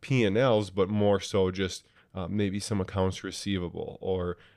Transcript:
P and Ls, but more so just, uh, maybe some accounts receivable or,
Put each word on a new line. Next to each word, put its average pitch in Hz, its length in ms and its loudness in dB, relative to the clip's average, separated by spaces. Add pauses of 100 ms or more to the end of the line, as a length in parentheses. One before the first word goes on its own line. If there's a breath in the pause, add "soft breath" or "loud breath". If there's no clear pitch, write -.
P 127 220 2
and 101 140 4
Ls, 110 320 4
but 95 180 2
more 101 320 4
so 95 320 2
just, 92 340 -4 (300 soft breath)
uh, 92 120 -6
maybe 101 320 -2
some 101 200 -4
accounts 95 440 -2
receivable 87 800 -6
or, 90 360 -2 (200 soft breath)